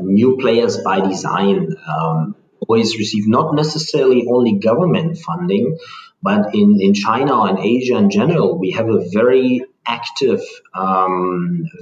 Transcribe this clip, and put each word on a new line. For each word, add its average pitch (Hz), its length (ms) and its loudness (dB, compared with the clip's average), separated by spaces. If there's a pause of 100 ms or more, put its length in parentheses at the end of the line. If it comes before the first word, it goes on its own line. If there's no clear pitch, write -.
(220)
new 131 160 4
players 113 400 2
by 95 220 -2
design, 92 760 -2 (120)
um, 78 480 -4 (320)
always 113 300 0
receive 107 300 -2
not 151 280 0
necessarily 147 720 0
only 123 320 2
government 123 580 0
funding, 180 600 -4 (440)
but 101 340 -2
in, 104 240 6
in 98 140 4
China 113 420 0 (140)
and 95 100 -2
Asia 123 380 0
in 101 120 4
general, 107 480 0
we 92 140 -4
have 113 160 -2
a 98 240 0
very 127 540 2 (200)
active, 117 540 -2 (340)
um, 92 960 -2 (140)